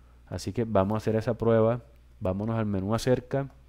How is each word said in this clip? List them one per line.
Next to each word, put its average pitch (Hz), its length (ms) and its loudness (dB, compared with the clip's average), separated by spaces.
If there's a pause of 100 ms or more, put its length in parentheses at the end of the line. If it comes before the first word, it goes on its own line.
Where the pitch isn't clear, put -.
(280)
Así 98 240 -8
que 120 120 0
vamos 104 320 2
a - 20 0
hacer 107 180 0
esa 110 220 -2
prueba, 113 460 2 (360)
vámonos 104 380 -2
al 110 80 0
menú 101 300 0
acerca 127 540 0 (200)